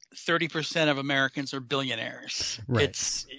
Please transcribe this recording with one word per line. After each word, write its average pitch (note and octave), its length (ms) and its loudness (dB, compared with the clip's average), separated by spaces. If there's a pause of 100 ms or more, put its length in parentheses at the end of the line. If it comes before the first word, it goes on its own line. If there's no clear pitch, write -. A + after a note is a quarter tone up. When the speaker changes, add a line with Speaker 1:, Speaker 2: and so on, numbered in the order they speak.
(140)
Speaker 1:
thirty E3 340 2
percent D#3 420 2
of C#3 80 4
Americans C3+ 560 0
are C3+ 60 -4
billionaires. B2 1040 -4
Speaker 2:
Right. B2+ 220 4
Speaker 1:
It's, - 380 -4 (120)